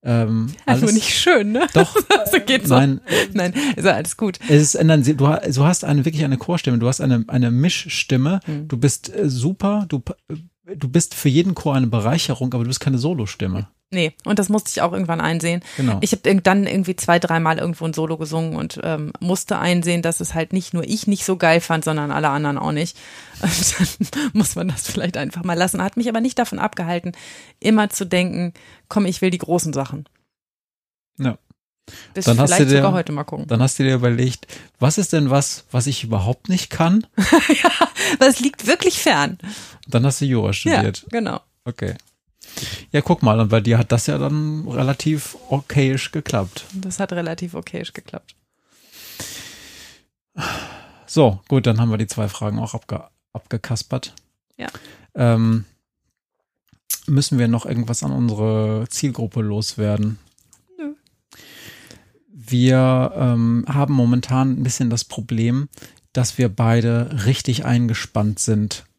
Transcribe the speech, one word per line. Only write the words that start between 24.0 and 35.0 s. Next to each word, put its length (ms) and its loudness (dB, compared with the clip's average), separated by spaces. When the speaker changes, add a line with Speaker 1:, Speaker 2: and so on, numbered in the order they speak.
Speaker 2:
dann 160 -2
muss 240 0
man 140 -4
das 200 -6
vielleicht 280 -4
einfach 260 -6
mal 140 -2
lassen. 260 0
Hat 140 -4
mich 100 -2
aber 140 -2
nicht 180 -2
davon 200 -2
abgehalten, 520 -4
immer 300 2
zu 160 -6
denken, 480 -2
„Komm, 180 0
ich 160 -2
will 100 2
die 80 -2
großen 340 -2
Sachen.“ 320 -6
Speaker 1:
Ja. 200 -2
Speaker 2:
Bis 120 -4
Speaker 1:
Dann 140 6
hast 120 4
du 40 4
Speaker 2:
vielleicht 160 6
Speaker 1:
dir, 60 6
Speaker 2:
sogar 160 4
heute 180 -2
mal 140 -6
gucken. 220 -10
Speaker 1:
dann 140 2
hast 180 0
du 40 2
dir 120 2
überlegt, 520 0
„Was 200 2
ist 120 0